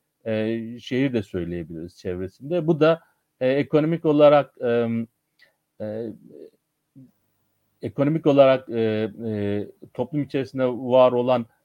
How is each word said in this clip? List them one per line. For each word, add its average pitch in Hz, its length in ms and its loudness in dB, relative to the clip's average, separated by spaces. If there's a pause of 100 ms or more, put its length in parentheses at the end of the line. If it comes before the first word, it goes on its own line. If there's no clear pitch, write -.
(260)
e, 113 540 -6
şehir 131 340 -2
de 110 100 -2
söyleyebiliriz 85 760 -10
çevresinde. 120 680 -8
Bu 160 120 0
da, 160 220 2 (380)
e, 127 100 0
ekonomik 151 560 0
olarak, 147 560 6
em, 117 460 0 (760)
e, 107 240 -8 (1800)
ekonomik 147 460 -2
olarak, 135 420 4
e, 110 420 -2 (140)
e, 104 420 -4 (260)
toplum - 300 -6
içerisinde 131 440 -4
var 127 440 4
olan 123 340 0 (200)